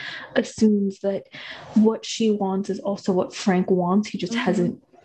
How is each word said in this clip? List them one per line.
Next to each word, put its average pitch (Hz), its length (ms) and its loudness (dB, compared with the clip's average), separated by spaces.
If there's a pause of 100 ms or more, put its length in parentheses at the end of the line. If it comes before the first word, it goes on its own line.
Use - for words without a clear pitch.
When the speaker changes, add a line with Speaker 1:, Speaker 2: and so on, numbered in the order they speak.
(360)
Speaker 1:
assumes 208 640 2
that 196 240 -4 (520)
what 220 300 4
she 226 260 0
wants 196 400 -2
is 196 80 -4
also 202 340 -2
what 180 220 -2
Frank 185 340 0
wants. 185 400 2
He - 80 -8
just - 160 -6
Speaker 2:
Mm-hmm. 233 80 -2
Speaker 1:
hasn't 233 420 0 (220)